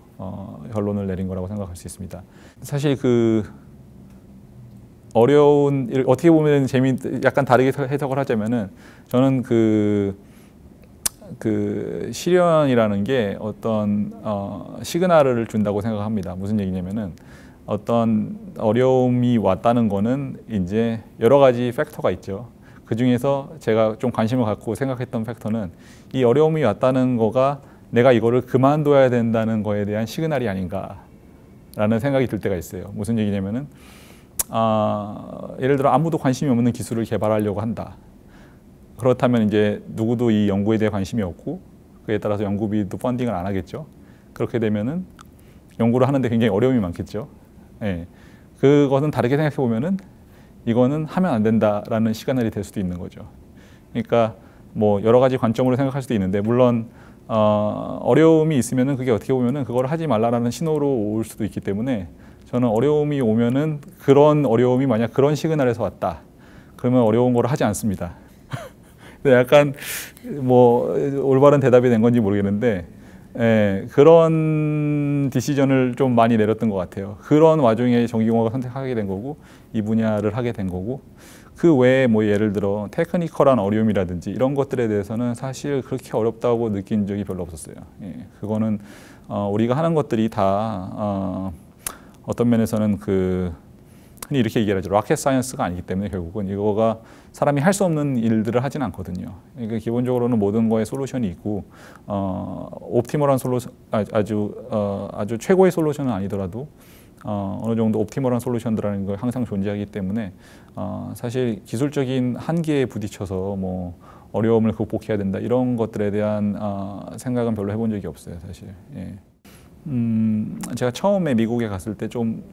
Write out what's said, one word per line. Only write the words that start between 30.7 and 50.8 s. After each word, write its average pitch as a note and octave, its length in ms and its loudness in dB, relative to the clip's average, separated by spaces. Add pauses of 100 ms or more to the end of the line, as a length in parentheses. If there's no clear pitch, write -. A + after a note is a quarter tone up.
생각이 C3+ 260 0
들 G#2 140 -4
때가 G2 160 -2
있어요. F2+ 380 -10
무슨 G#2+ 240 -2
얘기냐면은, G#2 500 -2 (800)
아, G#2+ 1120 -4
예를 C3+ 160 2
들어 C3 140 2
아무도 D#3 280 0
관심이 C#3 320 0
없는 A#2 220 2
기술을 A2+ 320 -4
개발하려고 G#2 560 0
한다. G2 360 -8 (1040)
그렇다면 B2 480 2
이제 G#2 420 0
누구도 A#2 420 0
이 G#2 180 2
연구에 G2+ 300 0
대해 G#2+ 120 0
관심이 G#2 320 -4
없고 C3+ 380 -8 (460)
그에 G#2+ 120 -2
따라서 G#2 260 -2
연구비도 G2+ 520 -2
펀딩을 B2 380 -4
안 F2+ 120 -4
하겠죠. G2+ 400 -6 (460)
그렇게 A#2+ 260 -4
되면은 A2+ 460 -2 (760)
연구를 A#2+ 260 4
하는데 C3+ 220 2
굉장히 A2+ 220 4
어려움이 A#2+ 300 2
많겠죠. F#2+ 480 -6 (540)
예. F2 240 -4 (520)
그것은 C#3+ 520 4
다르게 B2 260 0
생각해 D3+ 200 0
보면은 C3+ 420 -2 (640)
이거는 B2+ 420 4